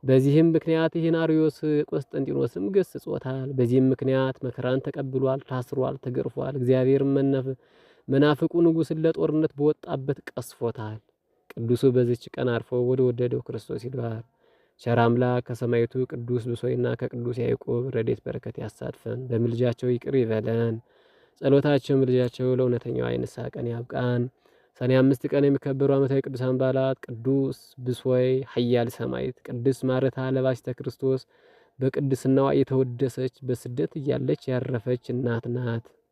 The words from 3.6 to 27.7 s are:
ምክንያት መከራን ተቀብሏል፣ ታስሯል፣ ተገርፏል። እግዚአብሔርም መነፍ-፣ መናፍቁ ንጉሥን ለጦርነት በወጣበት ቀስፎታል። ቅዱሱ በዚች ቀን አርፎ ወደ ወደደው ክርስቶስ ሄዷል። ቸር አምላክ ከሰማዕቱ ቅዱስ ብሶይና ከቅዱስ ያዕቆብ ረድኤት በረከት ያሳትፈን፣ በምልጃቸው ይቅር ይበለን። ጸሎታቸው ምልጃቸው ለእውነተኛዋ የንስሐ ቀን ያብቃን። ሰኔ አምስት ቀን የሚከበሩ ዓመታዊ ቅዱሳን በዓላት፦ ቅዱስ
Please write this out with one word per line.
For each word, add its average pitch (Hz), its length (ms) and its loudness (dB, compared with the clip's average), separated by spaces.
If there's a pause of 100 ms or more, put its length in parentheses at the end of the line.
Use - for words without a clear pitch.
ምክንያት 131 520 0
መከራን 127 440 -4
ተቀብሏል፣ 135 640 -2
ታስሯል፣ 131 540 -4
ተገርፏል። 131 560 -6
እግዚአብሔርም 131 580 2
መነፍ-፣ 135 440 0 (500)
መናፍቁ 147 440 2 (100)
ንጉሥን 160 400 2
ለጦርነት 156 520 0
በወጣበት 143 720 -2
ቀስፎታል። 110 760 -8 (500)
ቅዱሱ 117 400 0
በዚች 123 420 2
ቀን 127 180 -4
አርፎ 117 200 -2 (140)
ወደ 127 200 2
ወደደው 123 380 0
ክርስቶስ - 420 -10
ሄዷል። 117 400 -6 (580)
ቸር 117 180 2
አምላክ 123 440 4
ከሰማዕቱ 117 500 -2 (140)
ቅዱስ 120 380 -6
ብሶይና 123 500 -2
ከቅዱስ 120 420 -6
ያዕቆብ 120 540 -2
ረድኤት 117 300 -2
በረከት - 360 -10
ያሳትፈን፣ 123 680 -10
በምልጃቸው 117 640 0
ይቅር 131 260 -2
ይበለን። 113 600 0 (680)
ጸሎታቸው 139 560 2
ምልጃቸው 127 560 2
ለእውነተኛዋ 123 560 0
የንስሐ 123 400 -6
ቀን 120 180 -6
ያብቃን። 123 560 -2 (580)
ሰኔ 127 120 2
አምስት 131 340 6
ቀን 143 160 2
የሚከበሩ 139 480 2
ዓመታዊ 135 300 2
ቅዱሳን 127 360 -2
በዓላት፦ 131 440 0
ቅዱስ 135 560 -2 (200)